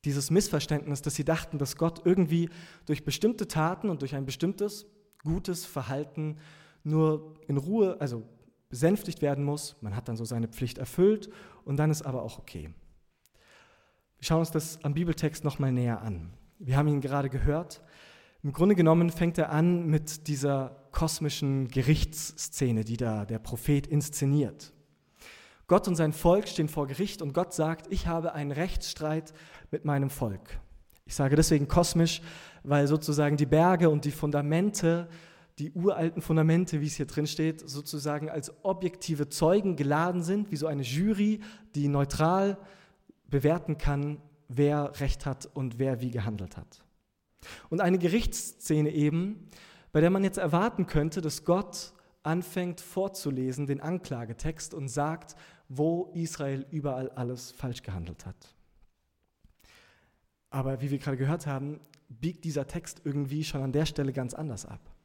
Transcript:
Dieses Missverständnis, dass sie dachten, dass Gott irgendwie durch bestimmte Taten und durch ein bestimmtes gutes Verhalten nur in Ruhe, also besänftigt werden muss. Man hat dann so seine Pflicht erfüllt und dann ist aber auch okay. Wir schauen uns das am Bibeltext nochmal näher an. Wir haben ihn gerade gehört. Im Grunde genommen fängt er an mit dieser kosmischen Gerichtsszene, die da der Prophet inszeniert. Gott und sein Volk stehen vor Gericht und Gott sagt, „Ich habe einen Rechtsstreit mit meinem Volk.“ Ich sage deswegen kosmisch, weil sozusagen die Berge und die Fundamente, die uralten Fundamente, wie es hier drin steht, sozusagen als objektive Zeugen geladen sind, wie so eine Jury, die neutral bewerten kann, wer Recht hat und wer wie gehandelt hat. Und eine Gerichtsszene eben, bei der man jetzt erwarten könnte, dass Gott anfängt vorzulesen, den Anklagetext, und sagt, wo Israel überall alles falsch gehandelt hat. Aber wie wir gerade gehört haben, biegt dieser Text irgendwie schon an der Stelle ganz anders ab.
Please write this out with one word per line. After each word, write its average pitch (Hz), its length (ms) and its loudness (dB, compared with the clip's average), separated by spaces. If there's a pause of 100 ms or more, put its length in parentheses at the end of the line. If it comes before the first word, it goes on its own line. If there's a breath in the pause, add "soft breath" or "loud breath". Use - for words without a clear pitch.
Dieses 143 260 -2
Missverständnis, 147 720 0
dass 143 120 -4
sie 147 100 -4
dachten, 160 340 0
dass 139 180 -2
Gott 165 280 0
irgendwie 170 460 4 (340 loud breath)
durch 147 200 -2
bestimmte 208 440 0
Taten 175 400 0
und 147 140 -2
durch 139 120 -6
ein 139 120 -4
bestimmtes 196 600 -4 (380)
gutes 175 400 -4
Verhalten 151 720 -6 (480 loud breath)
nur 156 500 2 (140)
in 139 80 2
Ruhe, 185 420 2
also 123 240 -4 (460)
besänftigt 160 540 0
werden 143 220 0
muss. 147 360 -4
Man 104 160 -6
hat 127 120 -8
dann 117 80 -4
so 113 80 -6
seine 117 220 -2
Pflicht - 320 -6
erfüllt 202 500 2 (360 loud breath)
und 139 120 -2
dann 151 140 4
ist 151 120 0
aber 127 200 -6
auch - 160 -10
okay. 80 340 -12 (1500 soft breath)
Wir 127 60 -16
schauen 165 160 4
uns 160 120 -2
das 156 320 -4
am 147 100 0
Bibeltext 156 480 -2
nochmal 135 300 0
näher 120 300 0
an. 90 280 -6 (300)
Wir 135 160 0
haben 147 120 4
ihn 143 120 2
gerade 139 280 -2
gehört. 147 540 0 (600 loud breath)
Im 143 80 -2
Grunde 196 240 6
genommen 170 340 8
fängt 170 260 0
er 165 140 0
an 170 380 4
mit 156 400 0
dieser 139 640 -2
kosmischen 143 760 0
Gerichtsszene, 123 1160 0
die 113 120 -4
da 110 280 -2
der 110 160 -4
Prophet 139 480 0
inszeniert. 143 840 0 (960 loud breath)
Gott - 220 4
und 175 80 2
sein 156 160 2
Volk 180 360 4
stehen 151 200 -2
vor 147 180 -2
Gericht 165 340 -6
und 139 140 -4
Gott 180 180 0
sagt, 160 400 -2
„Ich 190 140 -2
habe 165 260 -2
einen 143 200 -4
Rechtsstreit 156 840 -4 (360 loud breath)
mit - 140 -6
meinem 139 240 2
Volk.“ 107 520 -6 (440)
Ich - 100 -12
sage 139 220 4
deswegen 151 320 4
kosmisch, 165 540 2 (400 loud breath)
weil 143 240 4
sozusagen 147 500 2
die 143 100 4
Berge 165 440 6
und 151 140 2
die 147 60 0
Fundamente, 165 1000 0 (500 loud breath)
die 143 140 -8
uralten 165 500 0
Fundamente, 160 580 2
wie 156 60 -2
es 147 80 -4
hier 143 120 -4
drin 151 200 -2
steht, 156 420 -4
sozusagen 147 640 -6
als 147 220 -8 (100)
objektive 170 640 -4
Zeugen 185 480 2
geladen 160 460 0
sind, 202 280 -2
wie 160 60 -4
so 143 100 -4
eine 143 160 -2
Jury, 202 580 0 (340 loud breath)
die 143 140 2
neutral 160 680 2 (720 loud breath)
bewerten 151 520 0
kann, 143 440 0 (260)
wer 143 520 2
Recht - 260 0
hat 135 260 -6
und 127 260 -6
wer 131 220 0
wie 123 100 -4
gehandelt 104 460 -6
hat. - 280 -18 (840 loud breath)
Und 165 100 0
eine 185 180 4
Gerichtsszene 165 920 0
eben, 165 580 0 (440 loud breath)
bei 151 80 4
der 165 100 6
man 196 140 2
jetzt 190 140 -2
erwarten 185 480 2
könnte, 156 340 0
dass 156 240 -6
Gott - 480 0 (300 soft breath)
anfängt 175 580 -4
vorzulesen, 143 840 -4
den 139 140 -2
Anklagetext, 156 920 -6
und 139 140 -8
sagt, 151 480 -4 (340 loud breath)
wo 165 440 0
Israel 139 560 -4
überall 135 400 -4
alles 123 400 -6
falsch - 320 -8
gehandelt 85 440 -10
hat. - 280 -18 (2000 soft breath)
Aber 131 300 -2
wie 139 100 -2
wir 139 80 0
gerade 135 200 -4
gehört 151 280 0
haben, 143 320 -4 (300)
biegt 147 360 -8
dieser 143 220 -4
Text - 380 -12
irgendwie 143 400 -2
schon 143 180 -6
an 131 100 -2
der 147 120 2
Stelle 139 300 -2
ganz 127 180 -4
anders 143 320 -8
ab. - 160 -14 (240)